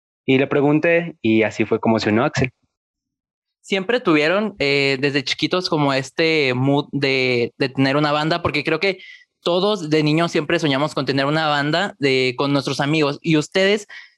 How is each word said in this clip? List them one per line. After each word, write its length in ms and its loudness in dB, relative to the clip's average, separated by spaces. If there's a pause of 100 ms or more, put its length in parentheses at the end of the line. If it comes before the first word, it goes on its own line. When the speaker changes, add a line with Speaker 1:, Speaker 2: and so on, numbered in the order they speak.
(260)
Speaker 1:
Y 120 4
le 100 2
pregunté 760 0
y 200 4
así 220 -2
fue 160 0
como 200 2
se 100 0
unió 140 2
Axel. 260 -2 (1080)
Speaker 2:
¿Siempre 400 -2
tuvieron, 580 2
eh, 420 2
desde 220 0
chiquitos 460 -4
como 240 2
este 640 0
mood 360 0
de, 680 0
de 100 0
tener 280 0
una 140 2
banda? 320 0
Porque 220 -4
creo 160 -2
que 180 -2 (420)
todos 500 -2
de 120 2
niños 300 0
siempre 260 -2
soñamos 360 -2
con 120 -4
tener 200 -2
una 200 0
banda 520 -2
de, 380 0
con 160 -2
nuestros 280 -2
amigos 420 0
y 140 0
ustedes 500 0 (320)